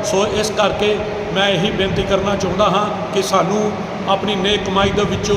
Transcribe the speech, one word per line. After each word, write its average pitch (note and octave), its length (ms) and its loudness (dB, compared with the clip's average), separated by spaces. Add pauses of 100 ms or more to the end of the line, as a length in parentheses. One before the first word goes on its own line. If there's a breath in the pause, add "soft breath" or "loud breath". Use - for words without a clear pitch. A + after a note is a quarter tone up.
ਸੋ F#3+ 240 2
ਇਸ G#3 300 -2
ਕਰਕੇ G#3 400 2 (380)
ਮੈਂ G3 140 2
ਇਹੀ G3 220 2
ਬੇਨਤੀ F#3+ 320 0
ਕਰਨਾ G3 320 0
ਚਾਹੁੰਦਾ G3 300 0
ਹਾਂ G3 200 2 (280)
ਕਿ G3 80 0
ਸਾਨੂੰ F#3+ 500 2 (380)
ਆਪਣੀ G3+ 260 0
ਨੇਕ G3+ 300 0
ਕਮਾਈ G3 260 2
ਦੇ G3+ 120 2
ਵਿੱਚੋਂ G3+ 340 0